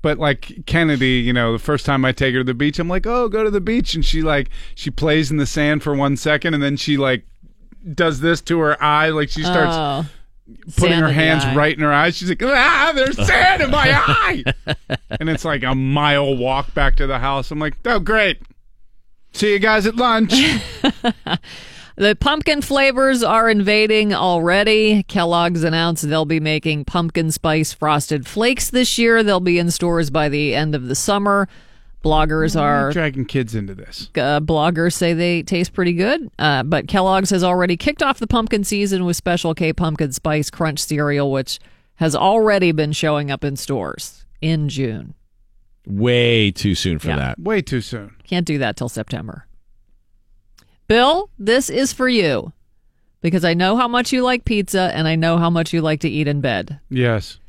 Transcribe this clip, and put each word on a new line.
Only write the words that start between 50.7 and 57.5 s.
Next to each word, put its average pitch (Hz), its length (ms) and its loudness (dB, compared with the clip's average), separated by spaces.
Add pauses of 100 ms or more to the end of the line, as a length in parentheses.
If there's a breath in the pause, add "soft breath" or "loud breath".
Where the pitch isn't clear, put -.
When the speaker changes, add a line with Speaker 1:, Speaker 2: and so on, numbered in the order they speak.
Speaker 2:
Bill, 285 420 2 (100)
this 226 300 0
is 262 240 -4
for 254 160 -2
you, 160 420 0 (720)
because 170 240 0
I 170 80 2
know 185 240 2
how 247 100 0
much 240 240 -2
you 254 120 0
like 247 220 0
pizza, 190 480 0
and 160 140 -2
I 160 80 0
know 165 220 2
how 170 120 2
much 165 240 0
you 165 80 0
like 156 200 0
to 160 80 -2
eat 147 180 -2
in 147 140 -2
bed. 123 380 -4 (100)
Speaker 1:
Yes. 120 600 -2